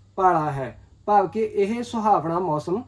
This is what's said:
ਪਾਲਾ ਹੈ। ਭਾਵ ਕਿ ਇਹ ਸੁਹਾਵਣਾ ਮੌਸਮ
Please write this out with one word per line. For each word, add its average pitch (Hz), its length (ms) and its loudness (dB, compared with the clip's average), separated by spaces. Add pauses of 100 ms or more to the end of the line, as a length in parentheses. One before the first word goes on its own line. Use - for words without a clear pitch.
(160)
ਪਾਲਾ 175 340 2
ਹੈ। 135 300 -8 (260)
ਭਾਵ 202 220 4
ਕਿ 214 120 -4
ਇਹ 214 420 -2
ਸੁਹਾਵਣਾ 190 560 0
ਮੌਸਮ 175 500 -4